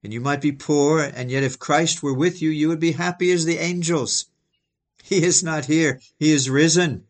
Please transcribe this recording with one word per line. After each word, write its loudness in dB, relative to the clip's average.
And -12
you -8
might -2
be 0
poor, 2
and -6
yet 0
if -4
Christ -2
were -2
with -2
you, 0
you 0
would -2
be 2
happy -2
as 0
the -2
angels. -4
He 0
is 4
not -4
here. 0
He 4
is 2
risen. 2